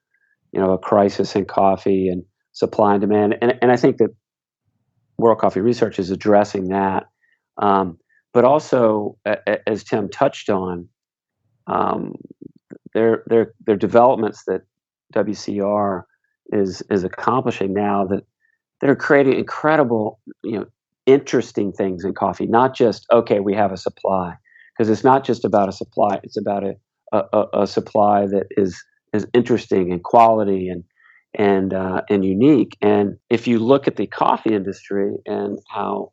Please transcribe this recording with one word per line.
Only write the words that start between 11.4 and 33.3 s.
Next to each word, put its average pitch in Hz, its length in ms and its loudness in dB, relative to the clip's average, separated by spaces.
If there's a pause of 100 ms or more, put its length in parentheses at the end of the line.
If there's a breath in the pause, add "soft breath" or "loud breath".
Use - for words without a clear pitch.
um, - 460 -4 (800)
there, 113 360 0
there, 113 260 2 (100)
there 107 120 2
are - 20 -4
developments 101 680 2
that 92 140 -4 (520)
W 104 220 -2
C 101 260 -8
R 98 460 -2 (460)
is, 98 380 -2
is 98 120 0
accomplishing 110 720 -4
now 101 320 -2
that, 95 200 -4 (580)
that 139 80 0
are 127 60 4
creating 135 420 2
incredible, 120 840 -2 (240)
you 107 140 -4
know, - 80 -8 (400)
interesting 127 640 2
things 92 320 -4
in 92 80 -4
coffee, 95 340 -4
not 123 280 2
just, 113 360 0
"Okay, 117 300 4
we 98 140 0
have 101 180 0
a 95 60 -10
supply," 92 560 -4 (420 soft breath)
'cause 110 140 0
it's 107 140 0
not 131 200 4
just - 220 -4
about 98 240 2
a - 20 -8
supply, - 520 -2
it's - 120 -12
about 101 260 -4
a, 98 120 -6 (380)
a, 104 100 2 (100)
a, 104 300 0
a 98 40 0
supply 101 600 0
that 98 240 -2
is, 95 340 -4 (300)
is 104 180 -2
interesting 104 600 0
and 87 100 -6
quality 107 640 4
and, 90 140 -10 (560 soft breath)
and, 98 360 2
uh, 95 340 -4
and 98 160 0
unique. 113 560 2
And 101 380 2 (120)